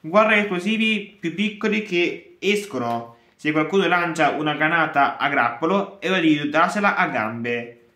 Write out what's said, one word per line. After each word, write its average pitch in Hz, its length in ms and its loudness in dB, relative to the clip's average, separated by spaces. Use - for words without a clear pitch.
guarda 214 340 2
gli 208 60 4
esplosivi 208 760 -2
più 165 160 -6
piccoli 208 500 -2
che - 540 -2
escono. 127 760 -4
Se - 160 -4
qualcuno 156 360 2
lancia 165 440 2
una 151 240 -2
granata 156 640 2
a 139 140 0
grappolo, 160 720 0
è 170 80 -2
ora 185 100 2
di 147 300 2
darsela 190 460 2
a 180 100 2
gambe. 117 760 -4